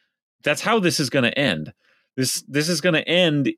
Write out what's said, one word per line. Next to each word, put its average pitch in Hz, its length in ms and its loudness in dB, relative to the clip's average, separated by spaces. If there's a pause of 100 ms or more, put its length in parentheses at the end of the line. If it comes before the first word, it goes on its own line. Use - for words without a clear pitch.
(440)
that's 147 180 -2
how 220 180 2
this 175 200 2
is 135 100 -2
gonna 123 260 0
end. 98 380 -2 (420)
This, 131 320 -2
this 147 220 -2
is 165 120 -2
gonna 165 180 2
end 147 580 2